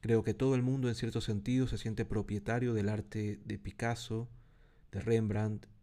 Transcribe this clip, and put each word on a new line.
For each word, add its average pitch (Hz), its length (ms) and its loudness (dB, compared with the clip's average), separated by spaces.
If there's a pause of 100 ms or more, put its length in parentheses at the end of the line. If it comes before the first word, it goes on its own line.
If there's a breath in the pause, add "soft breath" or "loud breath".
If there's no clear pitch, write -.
Creo 110 220 4
que 110 100 0
todo 131 220 2
el 123 80 2
mundo, 127 260 2
en 113 60 -2
cierto 113 260 -2
sentido, 123 460 0
se 110 100 -2
siente 110 280 -2
propietario 107 680 0
del 104 160 2
arte 107 560 -4
de 104 140 -6
Picasso, 117 720 -4 (600 soft breath)
de 98 100 -4
Rembrandt 107 680 2 (160)